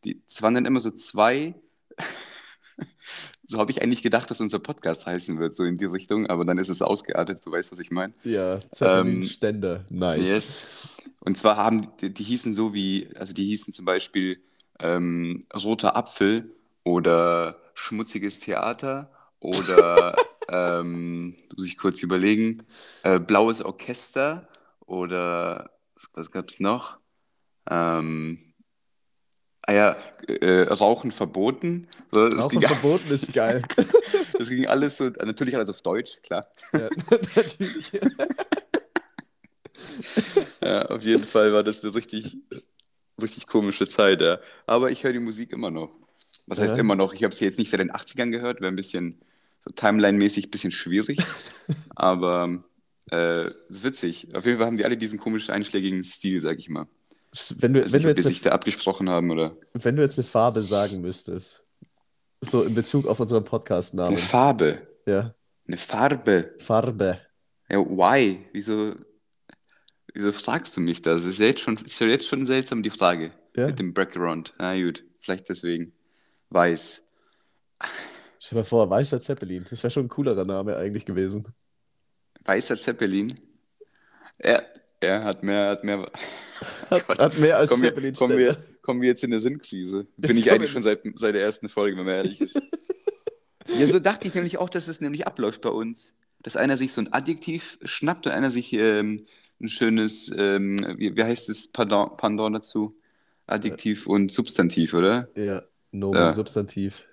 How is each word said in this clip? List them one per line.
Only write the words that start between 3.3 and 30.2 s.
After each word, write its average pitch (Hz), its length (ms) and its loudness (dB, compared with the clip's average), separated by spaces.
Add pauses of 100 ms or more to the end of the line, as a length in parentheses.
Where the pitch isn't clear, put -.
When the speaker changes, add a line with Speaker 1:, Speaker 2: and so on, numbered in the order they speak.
Speaker 1:
So 113 140 -8
hab 107 100 2
ich - 140 -2
eigentlich 120 200 0
gedacht, 117 280 0
dass 113 100 -8
unser 104 200 -2
Podcast - 440 -6
heißen 87 340 -6
wird, 82 180 -2
so 90 80 -2
in 87 120 -2
die 92 80 -4
Richtung, 98 420 -2
aber 87 200 0
dann 90 100 2
ist 92 140 -2
es 90 100 -2
ausgeartet, 92 640 -2
du 82 60 -14
weißt, 85 200 -6
was 90 100 -16
ich 85 100 -12
mein. 92 240 -6 (100)
Speaker 2:
Ja, 95 340 -2 (140)
Zeppelin 92 460 4
Speaker 1:
Ähm, 92 60 -4
Speaker 2:
Ständer, 95 680 -4
nice. 87 380 0
Speaker 1:
yes. - 440 -2 (480)
Und 95 160 -2
zwar 107 220 4
haben 107 280 2 (140)
die, 98 140 -6
die 107 100 -10
hießen 117 300 -4
so 107 180 -2
wie, 95 360 -2 (100)
also 95 160 -12
die 98 100 -2
hießen 101 300 -6
zum 90 100 -14
Beispiel, 92 560 -2 (400)
ähm, 87 600 -2 (140)
Roter 104 420 0
Apfel 113 540 0 (320)
oder 85 760 2 (160)
Schmutziges 104 680 -8
Theater 135 680 -6 (280)
oder - 760 4 (120)
Speaker 2:
<laughs> - 40 -20 (160)
Speaker 1:
Ähm, 87 840 -4 (220)
muss 92 100 -8
ich 90 120 -10
kurz 92 240 -2
überlegen. 107 640 0 (380)
Äh, 92 180 4
Blaues 107 420 4
Orchester 139 840 -6 (320)
oder 87 880 -4 (240)
was, - 200 -20
was 82 160 -12
gab's - 300 -10
noch? 107 380 -4 (720)
Ähm, 82 680 -2 (1200)
ah 104 100 0
ja, 101 240 6 (300)